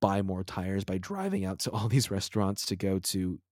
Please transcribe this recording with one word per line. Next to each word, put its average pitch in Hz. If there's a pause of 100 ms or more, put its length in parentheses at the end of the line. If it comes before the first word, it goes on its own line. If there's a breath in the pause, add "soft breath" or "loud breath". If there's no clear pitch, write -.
buy 101
more 95
tires 95
by 95
driving 196
out 95
to 123
<laughs> -
all 110
these 123
restaurants 101
to 101
go 95
to 90 (120)